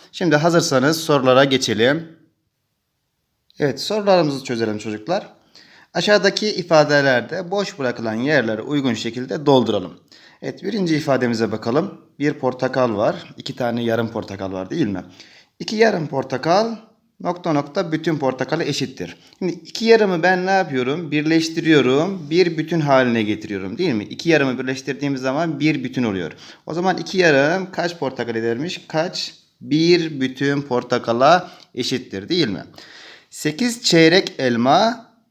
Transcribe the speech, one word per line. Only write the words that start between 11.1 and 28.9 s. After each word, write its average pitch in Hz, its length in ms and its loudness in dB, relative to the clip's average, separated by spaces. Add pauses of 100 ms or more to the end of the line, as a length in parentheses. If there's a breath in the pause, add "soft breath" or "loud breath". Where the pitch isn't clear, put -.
bakalım. 127 480 -4 (180)
Bir 143 140 0
portakal 127 640 -2
var. 147 400 -4
İki - 200 -12
tane 120 260 -4
yarım 113 280 0
portakal 95 420 -8
var 92 180 -8
değil 147 160 -2
mi? 92 180 -6 (540 loud breath)
İki - 180 -8
yarım 208 300 2
portakal, 160 720 -2 (440)
nokta 175 320 -4
nokta, 156 400 -2
bütün 156 260 -2
portakalı 131 460 -2
eşittir. 127 520 -6 (220 soft breath)
Şimdi 180 140 -4
iki - 320 -10
yarımı 208 380 4
ben 180 240 2
ne 190 40 0
yapıyorum? 156 600 -2
Birleştiriyorum. 156 1200 2
Bir 165 280 2
bütün 156 220 -2
haline 127 420 4
getiriyorum 104 560 -6
değil 170 160 -2
mi? 107 100 -4
İki - 240 -6
yarımı 139 300 2
birleştirdiğim 131 580 -6
zaman 135 440 -4
bir 143 240 0
bütün 127 180 -4
oluyor. 92 300 -2 (340 loud breath)
O - 80 -8
zaman 180 240 0
iki - 200 -6
yarım 170 540 2
kaç 170 260 -6
portakal 123 380 -4
edermiş? 117 520 -4
Kaç? - 460 -4 (260)